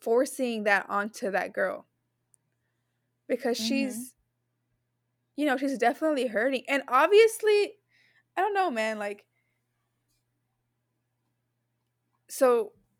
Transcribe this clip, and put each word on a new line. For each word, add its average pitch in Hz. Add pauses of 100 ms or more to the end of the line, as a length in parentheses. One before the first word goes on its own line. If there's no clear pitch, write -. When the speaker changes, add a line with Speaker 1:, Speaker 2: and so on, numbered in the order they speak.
Speaker 1:
forcing 240
that 202
onto 208
that 196
girl. - (1400)
Because 240
Speaker 2:
Mm-hmm. 220
Speaker 1:
she's, 233 (1200)
you 294
know, 269
she's 269
definitely 262
hurting. 233
And 269
obviously, 415 (640)
I 349
don't 415
know, 381
man, 220
like, 208 (3000)
so, 240 (260)